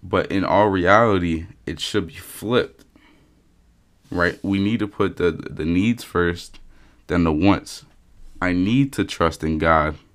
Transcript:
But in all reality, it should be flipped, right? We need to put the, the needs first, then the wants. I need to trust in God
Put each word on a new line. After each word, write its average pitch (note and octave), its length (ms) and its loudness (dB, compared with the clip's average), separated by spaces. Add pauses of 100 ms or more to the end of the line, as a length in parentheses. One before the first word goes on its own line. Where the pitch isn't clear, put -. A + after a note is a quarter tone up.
But F#2 280 -2
in F#2+ 140 0
all G#2 240 4
reality, F#2 760 2 (200)
it - 140 -8
should F#2+ 280 -4
be - 60 -20
flipped, - 720 -4 (1300)
right? F2 320 0
We G2 160 0
need G#2 220 0
to G#2 80 -4
put G2 280 -2
the, F2 140 2
the D#2 340 -8
needs G2 400 0
first, F2 540 -4 (480)
then E2+ 180 2
the D#2+ 80 2
wants. F2+ 520 0 (580)
I F2+ 100 0
need A2+ 420 2
to G2+ 100 0
trust - 380 -2
in D#2 160 -2
God D#2 380 2 (180)